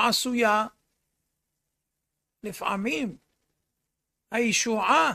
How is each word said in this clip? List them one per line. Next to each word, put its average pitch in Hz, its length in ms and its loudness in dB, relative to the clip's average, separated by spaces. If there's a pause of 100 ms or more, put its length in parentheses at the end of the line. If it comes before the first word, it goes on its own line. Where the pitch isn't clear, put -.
עשויה, 220 580 0 (1800)
לפעמים 208 760 -4 (1120)
הישועה 233 840 2